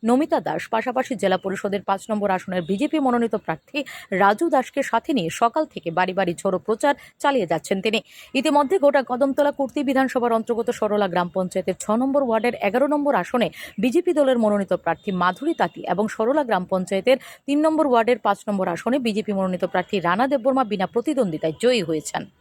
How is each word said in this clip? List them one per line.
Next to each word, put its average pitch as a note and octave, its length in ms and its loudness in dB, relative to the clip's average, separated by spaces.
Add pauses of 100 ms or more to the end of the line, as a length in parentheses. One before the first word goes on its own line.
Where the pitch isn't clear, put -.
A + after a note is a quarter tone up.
নমিতা C#4 380 2
দাস, D#3 140 -4 (120)
পাশাপাশি B3 480 -2
জেলা F#3 240 2
পরিষদের G3 440 -4
পাঁচ G3 120 0 (100)
নম্বর G#3 240 0
আসনের F#3 340 -4
বিজেপি C#4+ 360 0
মনোনীত A#3+ 300 0 (100)
প্রার্থী - 320 -6 (440)
রাজু G#3 320 4
দাসকে C#4 360 0
সাথে A#3 280 -2
নিয়ে E3 120 0 (120)
সকাল A#3+ 220 2 (100)
থেকে - 240 -8
বাড়ি F#3 220 0
বাড়ি F3+ 220 0
ঝোড়ো F#3 180 0
প্রচার B3+ 340 0 (260)
চালিয়ে C4 320 0
যাচ্ছেন E3 340 -2
তিনি। G#3+ 140 0 (400)
ইতিমধ্যে D4 440 2
গোটা C#4+ 260 4
কদমতলা C#4 480 0
কুর্তি C#4 220 -2 (100)
বিধানসভার A#3+ 480 2
অন্তর্গত A3 300 -2 (120)
সরলা G#3 340 0
গ্রাম F3 220 0
পঞ্চায়েতের F#3 440 -2
ছ - 60 -10 (160)
নম্বর C#4 220 2
ওয়ার্ডের A#3 320 0 (120)
এগারো B3+ 260 2
নম্বর C#4+ 280 0
আসনে G#3 260 0 (360)
বিজেপি E4+ 300 2
দলের C4 300 4
মনোনীত G3+ 300 0 (100)
প্রার্থী E3 260 -2 (120)
মাধুরী F#3 380 0
তাঁতি E3+ 220 -2 (120)
এবং G3+ 120 0 (100)
সরলা C#4 320 2
গ্রাম F#3+ 240 0
পঞ্চায়েতের F#3+ 460 0 (300)
তিন C#4+ 180 0
নম্বর D#4 220 2
ওয়ার্ডের A#3+ 380 2
পাঁচ G3+ 220 0
নম্বর G3 260 -2
আসনে A#3 320 -2
বিজেপি G#3+ 280 -2
মনোনীত F#3+ 300 -2 (100)
প্রার্থী F#3 220 -2 (120)
রানা G3 240 2
দেববর্মা C4 400 0
বিনা G3 220 0
প্রতিদ্বন্দ্বিতায় G#3+ 680 -2
জয়ী A#3+ 280 2
হয়েছেন। D#3 320 -4 (200)